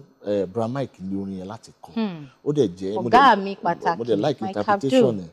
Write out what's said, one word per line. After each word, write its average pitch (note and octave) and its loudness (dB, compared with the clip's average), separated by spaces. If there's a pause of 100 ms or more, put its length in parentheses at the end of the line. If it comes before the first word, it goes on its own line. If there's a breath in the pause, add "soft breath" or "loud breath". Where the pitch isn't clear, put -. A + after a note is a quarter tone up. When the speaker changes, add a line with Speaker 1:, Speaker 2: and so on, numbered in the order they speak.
(260)
Speaker 1:
eh, G2+ 0
Bra A2 -4
Mike B2+ -8
ní G2 -6
orin F#2+ -8
yẹn F2+ -12
láti A2+ -16 (120)
kọ. - -20
Speaker 2:
Hmm. F3+ -6 (180)
Speaker 1:
Ó D3 -2
dẹ̀ C#3 4 (100)
jẹ́, F#2+ -6
mo A2+ -4
Speaker 2:
Ọ̀gá A#3+ 8
Speaker 1:
dẹ̀, G3 -2
Speaker 2:
mi G3 -6
pàtàkì, E3+ -4
Speaker 1:
mo A#2 -4
dẹ̀ C#3 2
like C#3 -2
Speaker 2:
Mike - -6
Speaker 1:
interpretation G3+ 2
Speaker 2:
Abdul. G2 -4
Speaker 1:
ẹ̀. D#2+ -16